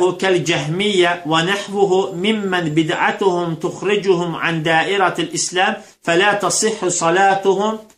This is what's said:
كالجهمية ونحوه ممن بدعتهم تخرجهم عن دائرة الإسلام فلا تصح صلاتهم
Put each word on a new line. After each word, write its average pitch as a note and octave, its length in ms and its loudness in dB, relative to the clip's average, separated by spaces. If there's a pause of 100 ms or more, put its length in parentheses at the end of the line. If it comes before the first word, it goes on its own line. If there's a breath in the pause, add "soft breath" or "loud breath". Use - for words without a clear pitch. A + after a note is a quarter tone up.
(120)
كالجهمية F3 1120 0
ونحوه F#3 640 0 (240)
ممن F#3+ 500 -2 (120)
بدعتهم F3 760 0
تخرجهم F3 800 -2
عن D#3+ 280 -2
دائرة E3+ 560 0
الإسلام F3+ 540 -2 (280 loud breath)
فلا F#3+ 320 2
تصح G3+ 540 -2
صلاتهم F#3+ 920 2 (180)